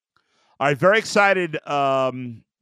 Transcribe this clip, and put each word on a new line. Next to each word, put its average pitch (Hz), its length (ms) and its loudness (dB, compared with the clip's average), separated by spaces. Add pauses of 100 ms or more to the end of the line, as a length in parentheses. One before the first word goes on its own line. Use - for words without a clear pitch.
(600)
All 139 80 0
right, 147 100 0
very 196 200 4
excited, 190 680 0
um, 131 800 -2 (180)